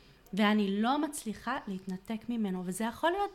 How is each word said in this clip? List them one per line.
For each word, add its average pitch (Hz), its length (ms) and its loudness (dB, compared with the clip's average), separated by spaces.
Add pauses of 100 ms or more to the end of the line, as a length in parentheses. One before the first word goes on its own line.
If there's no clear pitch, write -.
(320)
ואני 208 500 4
לא 262 160 4
מצליחה 277 680 -4
להתנתק 190 600 -6
ממנו, 202 360 0
וזה 185 200 -4
יכול 233 260 0
להיות 403 240 0